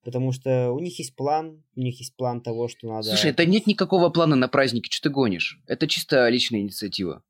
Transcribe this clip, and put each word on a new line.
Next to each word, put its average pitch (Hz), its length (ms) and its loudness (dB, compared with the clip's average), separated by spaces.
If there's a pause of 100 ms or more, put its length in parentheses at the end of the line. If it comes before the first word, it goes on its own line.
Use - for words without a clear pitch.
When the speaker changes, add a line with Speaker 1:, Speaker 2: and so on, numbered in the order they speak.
Speaker 1:
потому 127 280 -2
что 127 400 0
у 135 80 -2
них 175 200 -8
есть - 160 -10
план, 156 480 -2 (120)
у 135 60 -6
них 127 180 -4
есть - 160 -16
план 120 260 -4
того, 117 260 -4
что - 200 -12
надо 110 200 -6
Speaker 2:
Слушай, 151 240 2
это 165 140 2
нет 202 220 4
никакого 185 420 2
плана 160 260 4
на 127 120 4
праздники, 123 420 0
чё - 120 -6
ты 156 80 0
гонишь? 123 580 -2
Это 151 200 -2
чисто 127 420 2
личная 120 320 0
инициатива. 95 680 -6